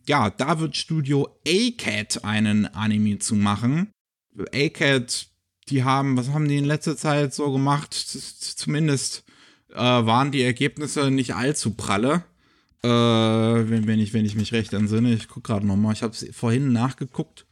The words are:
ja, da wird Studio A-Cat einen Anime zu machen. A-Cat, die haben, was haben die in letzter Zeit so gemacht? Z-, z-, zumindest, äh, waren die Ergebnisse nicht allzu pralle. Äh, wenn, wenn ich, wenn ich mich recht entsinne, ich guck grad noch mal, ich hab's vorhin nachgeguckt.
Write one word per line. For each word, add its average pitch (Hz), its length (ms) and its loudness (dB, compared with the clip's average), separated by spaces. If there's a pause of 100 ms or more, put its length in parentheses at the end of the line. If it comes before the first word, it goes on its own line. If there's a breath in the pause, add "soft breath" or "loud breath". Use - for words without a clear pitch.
ja, 131 240 2
da 156 300 -2
wird 160 160 -4
Studio 143 520 0 (180)
A-Cat 180 800 -2
einen 107 420 2
Anime 107 520 0
zu - 160 -4
machen. 107 560 0 (600)
A-Cat, 139 760 0 (400)
die 131 160 0
haben, 135 320 2
was 127 140 -2
haben 151 180 0
die 143 100 0
in 143 60 0
letzter 147 320 -2
Zeit 147 380 0
so 147 180 -2
gemacht? 143 420 0
Z-, - 260 -8
z-, - 380 -12
zumindest, 147 680 -2 (480 soft breath)
äh, - 40 -20
waren 123 560 2
die 135 100 0
Ergebnisse 139 680 0
nicht 131 240 0
allzu 120 400 -2
pralle. 127 500 0 (580)
Äh, 120 60 0
wenn, 113 960 2
wenn 110 140 2
ich, 104 120 0
wenn 107 140 2
ich 101 80 -2
mich 104 180 -2
recht 113 220 -2
entsinne, 110 400 2
ich 107 140 -4
guck - 160 -18
grad 104 200 -2
noch 98 120 2
mal, 107 160 2
ich 107 100 -6
hab's 110 300 -6
vorhin 123 400 0
nachgeguckt. 131 800 -4